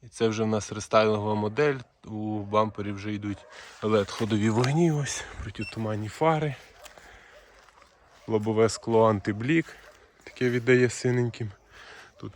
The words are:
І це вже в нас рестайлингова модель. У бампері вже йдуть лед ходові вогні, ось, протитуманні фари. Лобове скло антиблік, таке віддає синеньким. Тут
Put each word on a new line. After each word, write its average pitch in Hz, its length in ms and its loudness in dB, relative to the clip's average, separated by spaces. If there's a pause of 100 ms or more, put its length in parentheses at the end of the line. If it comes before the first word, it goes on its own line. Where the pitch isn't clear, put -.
І 123 60 -20
це 113 200 -2
вже 110 140 -2
в 110 40 0
нас 107 260 -2
рестайлингова 107 640 2
модель. 107 400 0 (300)
У 107 340 -6
бампері 104 540 -2
вже 101 200 -8
йдуть 104 260 -6 (440)
лед 107 280 2
ходові 110 400 0
вогні, 139 420 2
ось, 147 320 -4 (180)
протитуманні 107 680 -6
фари. 156 460 0 (1700)
Лобове 110 420 2
скло 113 380 4
антиблік, 110 600 0 (580)
таке - 260 -2
віддає 123 400 4
синеньким. 120 600 -2 (680)
Тут - 200 -14